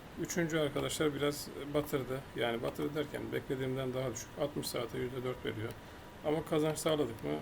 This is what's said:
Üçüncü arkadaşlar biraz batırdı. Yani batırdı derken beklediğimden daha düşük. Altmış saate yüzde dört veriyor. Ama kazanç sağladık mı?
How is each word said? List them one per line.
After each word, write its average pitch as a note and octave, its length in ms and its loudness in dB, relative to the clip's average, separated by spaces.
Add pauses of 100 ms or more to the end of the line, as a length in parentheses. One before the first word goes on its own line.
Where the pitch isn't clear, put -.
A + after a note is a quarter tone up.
(220)
Üçüncü E3 380 2
arkadaşlar C#3+ 560 2
biraz C#3+ 320 2 (260)
batırdı. C3+ 480 2 (140)
Yani A#2+ 280 2
batırdı C#3+ 320 -2
derken C#3 260 -2 (120)
beklediğimden C3 600 0
daha C3 180 0
düşük. - 160 -6 (140)
Altmış D3 260 0
saate B2 300 -2
yüzde B2+ 260 -2
dört B2+ 220 -2
veriyor. A2 260 -2 (540)
Ama D#3 200 2
kazanç D#3 320 4
sağladık D3 460 2
mı? D3 80 0 (100)